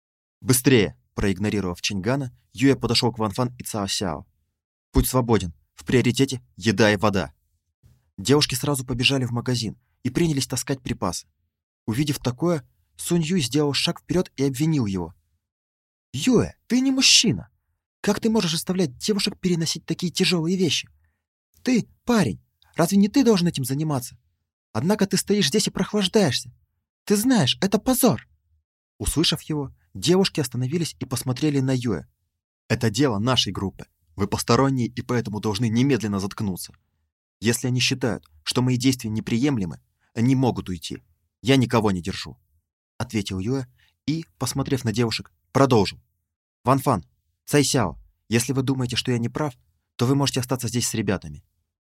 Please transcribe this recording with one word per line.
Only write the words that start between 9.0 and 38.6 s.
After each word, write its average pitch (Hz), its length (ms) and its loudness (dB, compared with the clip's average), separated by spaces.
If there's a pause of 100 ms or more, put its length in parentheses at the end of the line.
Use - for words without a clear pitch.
в 120 80 -4
магазин 120 440 -4 (280)
и 123 60 -4
принялись 156 360 0
таскать - 340 -4
припасы. - 460 -6 (600)
Увидев 139 340 -2
такое, 151 420 -2 (340)
Сунь 170 260 0
Юй 170 180 0
сделал 143 320 0
шаг - 280 -4
вперед 180 360 -2
и 135 80 0
обвинил 139 420 0
его. 90 260 -4 (1000)
«Юэ, 151 420 2 (140)
ты 247 120 2
не 269 120 2
мужчина! 226 560 2 (520)
Как 208 200 0
ты 226 100 0
можешь 190 220 0
заставлять 175 440 -2
девушек 202 440 -4
переносить 170 460 -2
такие 165 260 -4
тяжелые 175 440 0
вещи? 180 320 0 (760)
Ты – 247 240 0 (160)
парень, 196 360 2 (360)
разве 170 200 2
не 202 120 6
ты 269 160 2
должен 185 240 4
этим 139 160 -4
заниматься? 139 520 -4 (560)
Однако 190 360 0
ты 196 80 -2
стоишь 196 320 0
здесь 208 180 0
и - 40 -4
прохлаждаешься! 190 840 0 (520)
Ты 208 100 2
знаешь, 214 440 2
это 202 200 0
позор!» - 480 2 (680)
Услышав - 440 0
его, 143 320 -6 (200)
девушки 175 460 2
остановились 131 600 -4
и - 40 -8
посмотрели 139 560 -2
на 131 140 0
Юэ. 120 320 -2 (600)
«Это 117 220 0
дело 110 280 2
нашей 110 340 0
группы. - 340 -8 (300)
Вы 98 100 -2
посторонние 123 640 0
и 117 140 -10
поэтому 107 380 -4
должны 107 280 -2
немедленно 110 520 0
заткнуться. 98 540 -8 (640)
Если 117 280 0
они 123 120 0
считают, 123 440 -2 (180)
что - 200 -2